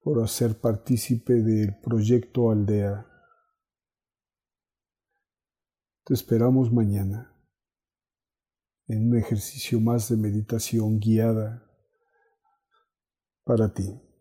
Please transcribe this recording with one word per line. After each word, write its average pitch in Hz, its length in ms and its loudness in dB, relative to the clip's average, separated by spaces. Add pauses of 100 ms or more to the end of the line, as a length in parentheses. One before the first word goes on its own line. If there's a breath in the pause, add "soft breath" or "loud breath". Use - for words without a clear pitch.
por 131 240 0
hacer 110 340 -2
partícipe 117 760 0
del 107 460 2
proyecto 117 720 0
Aldea. 101 560 0 (3000)
Te 143 80 0
esperamos 120 580 2
mañana 101 580 -2 (1600)
en 110 220 0
un 120 80 2
ejercicio 113 600 -4
más 113 300 0
de 117 80 0
meditación 107 840 -2
guiada 110 720 0 (1700)
para 110 300 0
ti. 98 260 -8 (200)